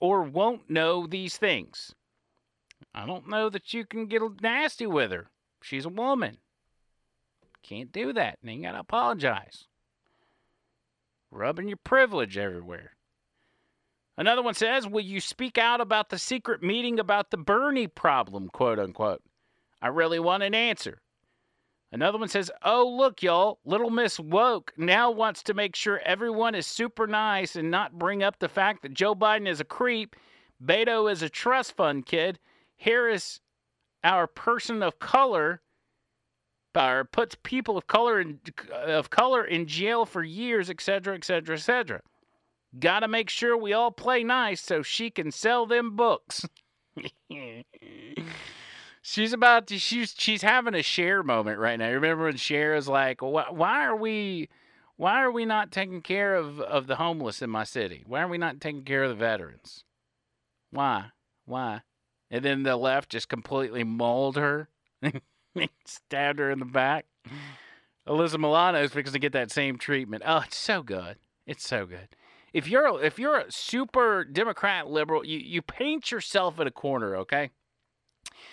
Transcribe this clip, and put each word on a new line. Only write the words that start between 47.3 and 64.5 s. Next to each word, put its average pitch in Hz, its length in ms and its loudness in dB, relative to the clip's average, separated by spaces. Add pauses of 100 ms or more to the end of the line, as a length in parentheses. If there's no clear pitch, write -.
She's 220 300 -2
about 233 360 8
to, 202 100 -6
she's, 233 380 -2
she's 214 260 0
having 226 320 0
a 160 80 0
Cher 185 400 0
moment 110 360 0
right 113 200 -2
now. 113 100 -2
You 120 60 0
remember 160 300 0
when 151 120 -2
Cher 151 380 0
is 147 120 -2
like, 135 340 0
"Wh-, 143 300 -2
why 208 360 0
are 233 100 0
we, 208 540 -4 (460)
why 202 260 2
are 254 80 2
we 233 160 -2
not 214 260 0
taking 185 300 -6
care 196 320 0
of, 147 260 -2
of 135 260 0
the 131 100 0
homeless 156 440 -2
in 127 80 -6
my 110 160 -2
city? 90 420 -6
Why 127 140 -4
are 180 80 0
we 175 80 -4
not 156 240 -4
taking 147 240 -8
care 135 180 0
of 135 60 2
the 120 80 -4
veterans? 101 680 -4 (840)
Why? 127 360 0 (400)
Why?" 120 340 -6 (500)
And 123 140 -2
then 139 180 0
the 135 140 2
left 131 320 0
just - 220 -6
completely 123 540 -4
mauled 120 520 0
her, 147 320 0 (340)